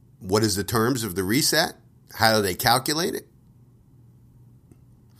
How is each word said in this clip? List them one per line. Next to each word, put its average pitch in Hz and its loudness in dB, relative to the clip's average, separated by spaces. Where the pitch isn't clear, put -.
what 101 0
is 98 0
the 98 -2
terms 117 0
of 90 -8
the 95 -4
reset? 139 0
How 110 4
do 107 4
they 95 0
calculate 127 0
it? - -10